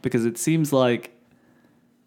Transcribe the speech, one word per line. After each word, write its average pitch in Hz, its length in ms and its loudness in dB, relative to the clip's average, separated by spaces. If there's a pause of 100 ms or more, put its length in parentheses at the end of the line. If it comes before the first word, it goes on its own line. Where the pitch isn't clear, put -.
Because 120 240 -2
it 117 140 -2
seems 160 340 0
like, 123 380 2 (960)